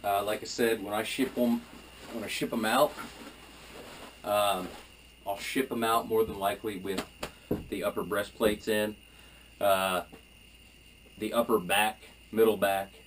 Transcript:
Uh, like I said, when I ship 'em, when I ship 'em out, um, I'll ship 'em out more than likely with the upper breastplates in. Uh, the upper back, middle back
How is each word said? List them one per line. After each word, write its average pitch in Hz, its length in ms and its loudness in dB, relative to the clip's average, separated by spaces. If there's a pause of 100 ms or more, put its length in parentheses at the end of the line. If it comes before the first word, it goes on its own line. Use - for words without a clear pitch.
Uh, 101 220 2
like 107 180 -2
I 113 40 -10
said, 113 360 2
when 101 120 -4
I 110 80 0
ship - 340 -2
'em, 117 240 4 (520)
when 113 120 -6
I 98 40 -8
ship - 260 -4
'em 113 100 -2
out, 127 300 4 (1300)
um, 101 420 2 (600)
I'll 101 120 -4
ship - 320 -2
'em 117 140 -2
out 117 240 2
more 110 160 4
than 101 140 -4
likely 101 400 -2
with 95 260 -4 (640)
the 98 160 -4
upper 101 180 -2
breastplates 101 640 0
in. 107 300 2 (640)
Uh, 95 440 2 (1120)
the 107 160 -4
upper 113 240 4
back, 98 500 0 (240)
middle 110 240 6
back 98 380 0 (120)